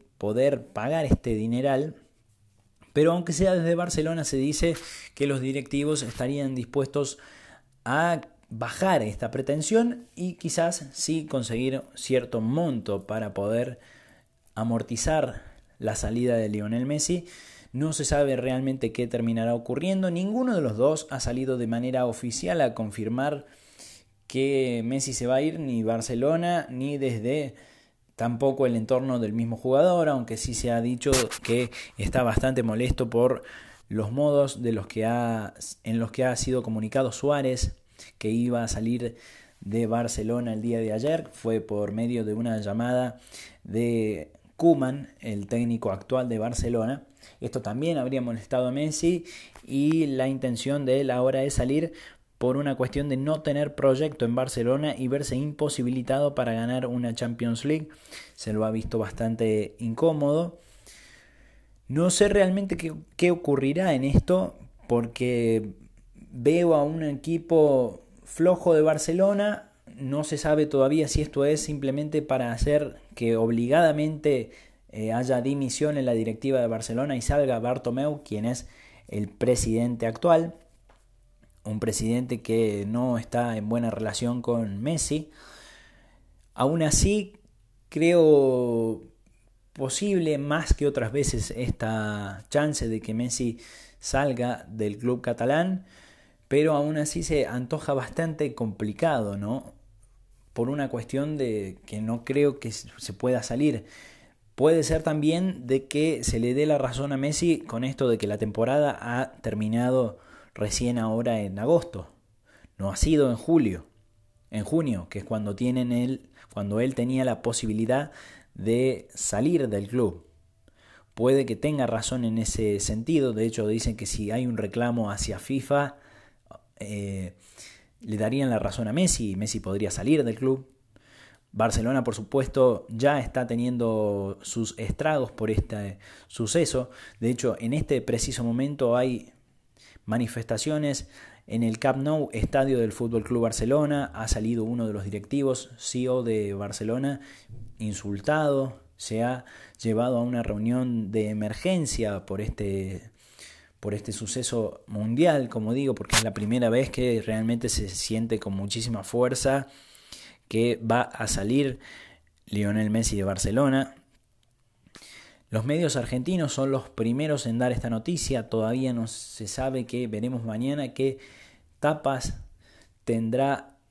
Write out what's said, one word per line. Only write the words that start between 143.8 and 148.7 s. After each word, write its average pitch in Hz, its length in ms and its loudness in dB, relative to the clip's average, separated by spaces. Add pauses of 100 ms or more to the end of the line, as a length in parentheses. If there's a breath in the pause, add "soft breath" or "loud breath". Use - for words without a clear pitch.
Ha 110 160 -8
salido 110 360 0
uno 117 220 -2
de 107 60 -4
los 98 120 -6
directivos, 123 760 -2
C - 240 -4
E 127 80 0
O 127 120 2
de 107 300 0
Barcelona, 117 680 -4 (580 loud breath)
insultado. 120 1040 -2 (160)